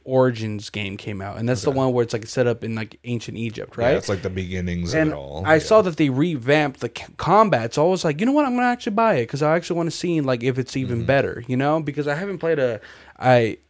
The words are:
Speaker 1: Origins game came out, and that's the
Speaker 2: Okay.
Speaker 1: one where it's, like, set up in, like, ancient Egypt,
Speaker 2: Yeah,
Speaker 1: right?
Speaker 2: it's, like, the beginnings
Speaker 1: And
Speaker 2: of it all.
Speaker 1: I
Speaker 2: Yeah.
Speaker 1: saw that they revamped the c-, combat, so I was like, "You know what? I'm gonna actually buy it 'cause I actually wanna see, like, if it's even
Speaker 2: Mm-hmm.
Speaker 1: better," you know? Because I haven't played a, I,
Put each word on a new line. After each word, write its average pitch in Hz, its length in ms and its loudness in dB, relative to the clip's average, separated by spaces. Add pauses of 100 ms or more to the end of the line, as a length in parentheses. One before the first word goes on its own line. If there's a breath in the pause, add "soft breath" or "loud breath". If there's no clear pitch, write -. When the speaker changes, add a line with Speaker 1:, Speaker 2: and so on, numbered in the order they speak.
Speaker 1:
Origins 113 680 0
game 101 260 -6
came 101 260 -8
out, 101 160 -10
and 113 100 -2
that's 123 140 0
the 151 80 0
Speaker 2:
Okay. 131 80 0
Speaker 1:
one 131 140 2
where 123 100 2
it's, 117 100 -6
like, 110 140 -4
set 123 220 0
up 113 160 -2
in, 113 100 -6
like, 110 300 -8
ancient 113 340 -6
Egypt, 113 400 -8
Speaker 2:
Yeah, 117 60 0
Speaker 1:
right? 127 120 4
Speaker 2:
it's, 120 120 -4
like, 98 140 -2
the 95 80 -4
beginnings 90 600 -4
Speaker 1:
And 156 200 2
Speaker 2:
of - 20 -8
it - 60 -8
all. 71 260 -10
Speaker 1:
I 156 80 6
Speaker 2:
Yeah. 160 60 8
Speaker 1:
saw 214 220 6
that 180 160 -4
they 156 120 4
revamped 143 720 0
the 120 160 -4
c-, - 80 -14 (120)
combat, 156 580 2
so 147 120 4
I - 20 4
was 185 160 0
like, 151 140 -2
"You 208 80 0
know 262 60 2
what? 294 120 4
I'm 247 120 -2
gonna 247 100 2
actually 247 300 -2
buy 226 200 4
it 120 100 0
'cause 135 140 -6
I 151 140 4
actually 170 220 -2
wanna 170 160 0
see, 170 280 0
like, 127 220 0
if 127 160 0
it's 127 180 -4
even 127 220 -2
Speaker 2:
Mm-hmm. 87 80 -4
Speaker 1:
better," 131 400 0
you 127 100 -2
know? 147 220 2
Because 147 300 -4
I 143 80 -2
haven't 190 220 -6
played 165 200 0
a, 127 220 0 (400 loud breath)
I, 120 380 4 (120)